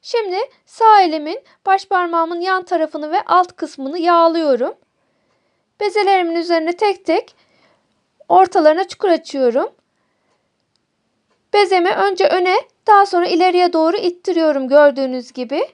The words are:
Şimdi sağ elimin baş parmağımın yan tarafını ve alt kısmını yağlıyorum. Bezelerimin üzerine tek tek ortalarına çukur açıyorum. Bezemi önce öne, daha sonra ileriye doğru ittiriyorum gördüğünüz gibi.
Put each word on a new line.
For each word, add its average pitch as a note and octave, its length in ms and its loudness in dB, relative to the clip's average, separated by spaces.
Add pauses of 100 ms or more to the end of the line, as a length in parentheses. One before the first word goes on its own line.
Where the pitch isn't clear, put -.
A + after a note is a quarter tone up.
Şimdi G4+ 340 -4 (300)
sağ G#4+ 340 4
elimin D#4+ 420 -2 (240)
baş F#4+ 200 0
parmağımın E4+ 540 -2
yan F#4 240 -4
tarafını D#4 480 -6
ve G4 140 -2
alt F4+ 300 0
kısmını D4+ 420 -10
yağlıyorum. E4 760 0 (1040)
Bezelerimin F#4+ 540 0
üzerine E4+ 420 -2
tek G4 280 -2
tek F4 320 -4 (920)
ortalarına F#4 600 2
çukur - 200 -6
açıyorum. C#4+ 600 -2 (1900)
Bezemi F#4 360 2
önce F#4+ 380 0
öne, F#4 280 0 (300)
daha G4+ 200 6
sonra F4+ 200 -2
ileriye F4+ 460 2
doğru E4 240 0
ittiriyorum D#4+ 720 -2
gördüğünüz C4+ 640 2
gibi. C4+ 420 -6